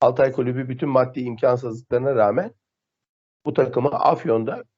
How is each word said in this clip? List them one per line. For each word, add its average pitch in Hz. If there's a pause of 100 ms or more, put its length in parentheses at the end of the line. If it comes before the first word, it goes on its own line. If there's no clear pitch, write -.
Altay 131
Kulübü 127
bütün 131
maddi 127
imkansızlıklarına 123
rağmen 117 (920)
bu 147
takımı 127
Afyon'da 139 (140)